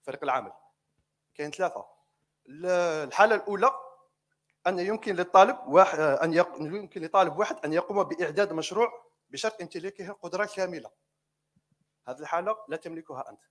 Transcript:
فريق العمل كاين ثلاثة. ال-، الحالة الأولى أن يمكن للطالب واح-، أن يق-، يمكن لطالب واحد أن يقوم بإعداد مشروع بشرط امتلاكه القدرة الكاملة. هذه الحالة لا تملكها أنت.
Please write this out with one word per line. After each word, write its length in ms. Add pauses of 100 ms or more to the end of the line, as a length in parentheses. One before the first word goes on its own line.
فريق 220
العمل 280 (800)
كاين 160
ثلاثة. 440 (520)
ال-، 600
الحالة 260
الأولى 360 (960)
أن 120
يمكن 380
للطالب 500
واح-، 280
أن 400
يق-، 260
يمكن 420
لطالب 340
واحد 280
أن 80
يقوم 300
بإعداد 500
مشروع 600 (180)
بشرط 300
امتلاكه 500
القدرة 340
الكاملة. 460 (1160)
هذه 120
الحالة 360 (120)
لا 80
تملكها 540
أنت. 100 (100)